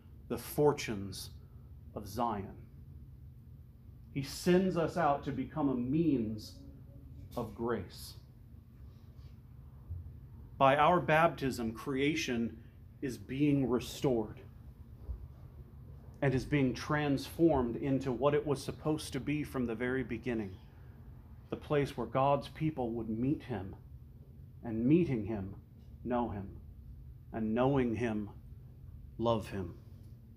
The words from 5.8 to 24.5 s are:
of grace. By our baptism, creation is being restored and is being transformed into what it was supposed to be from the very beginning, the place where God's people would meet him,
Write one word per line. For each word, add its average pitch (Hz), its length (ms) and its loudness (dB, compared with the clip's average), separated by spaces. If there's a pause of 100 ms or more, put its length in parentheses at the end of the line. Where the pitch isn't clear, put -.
of 110 180 -4
grace. 117 600 -4 (2500)
By 135 200 10
our 160 240 8
baptism, 135 720 4
creation 135 840 0 (460)
is 120 160 -4
being 139 500 2
restored 117 720 0 (1800)
and 135 100 6
is 127 120 2
being 131 300 4
transformed 143 1040 4
into 135 360 2
what 139 220 4
it 147 120 2
was 139 160 0
supposed - 500 -2
to 135 80 -2
be 143 220 -2
from 131 240 -2
the 113 80 0
very 123 300 0
beginning, 113 520 -4 (920)
the - 80 -4
place 143 400 0
where 117 100 -2
God's 135 420 4
people 143 420 -2
would 113 180 -4
meet 127 340 0
him, 95 320 -6 (880)